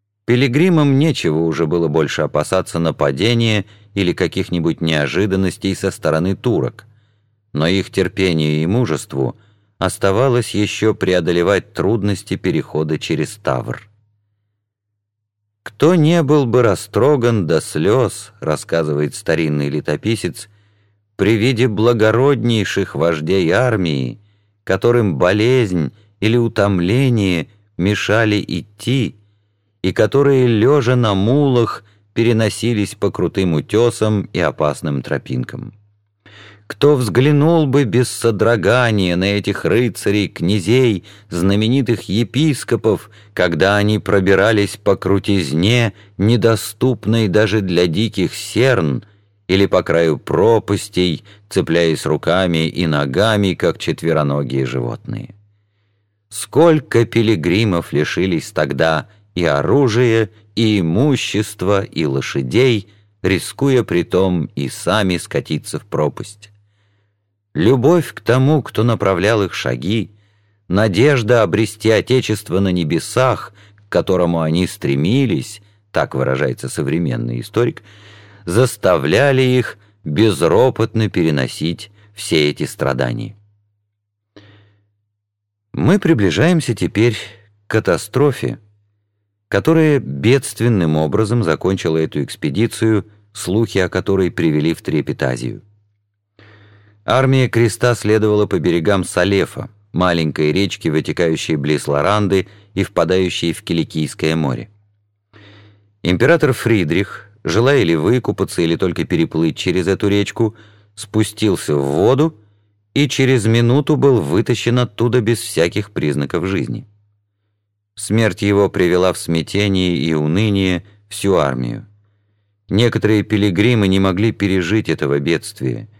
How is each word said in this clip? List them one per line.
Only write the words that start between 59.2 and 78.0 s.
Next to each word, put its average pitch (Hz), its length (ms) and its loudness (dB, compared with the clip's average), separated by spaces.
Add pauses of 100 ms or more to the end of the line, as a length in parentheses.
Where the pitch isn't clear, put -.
и 87 100 -2
оружия, 110 840 2 (260)
и 107 260 2
имущества, 101 1000 -2
и 80 240 -4
лошадей, 71 840 0 (340)
рискуя 117 580 0
притом 87 640 0 (100)
и 67 140 -6
сами 92 480 -2
скатиться - 640 -6
в - 60 -14
пропасть. - 640 -6 (1040)
Любовь 131 580 0
к - 80 -18
тому, 131 400 2
кто - 220 -4
направлял 101 600 0
их 90 120 -4
шаги, 82 560 -4 (560)
надежда 110 760 2
обрести 101 480 0
Отечество 107 680 0
на 98 120 0
небесах, 90 800 -2 (220)
к - 160 -18
которому 85 500 0
они 80 260 0
стремились, 92 960 -2 (300)
так 73 220 -2
выражается 65 560 -4
современный 65 720 -4
историк, - 400 -4 (640)